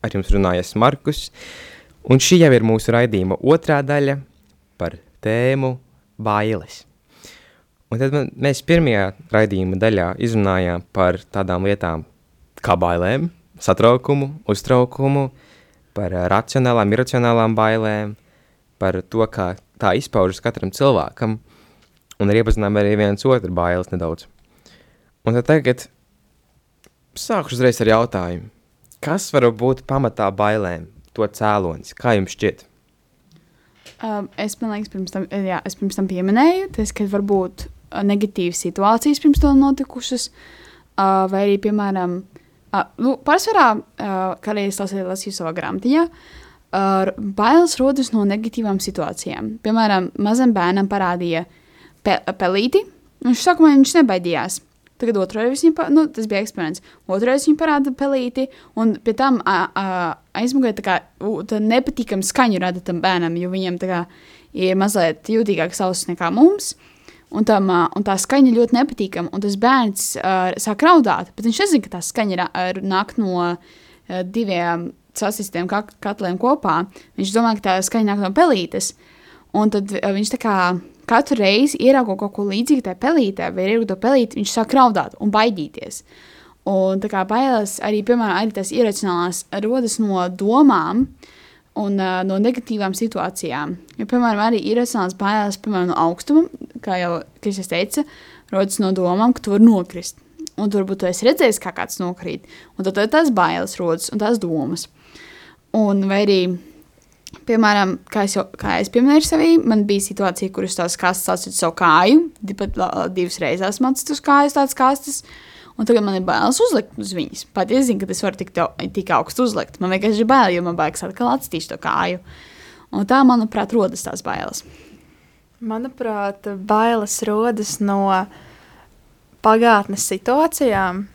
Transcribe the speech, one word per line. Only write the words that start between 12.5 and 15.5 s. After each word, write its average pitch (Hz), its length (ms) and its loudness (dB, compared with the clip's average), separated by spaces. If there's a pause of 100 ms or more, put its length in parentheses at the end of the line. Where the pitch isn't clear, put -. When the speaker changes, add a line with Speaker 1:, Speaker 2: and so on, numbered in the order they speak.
Speaker 1:
kā - 80 2
bailēm, 90 560 0 (320)
satraukumu, 127 680 2 (180)
uztraukumu, 131 800 0 (680)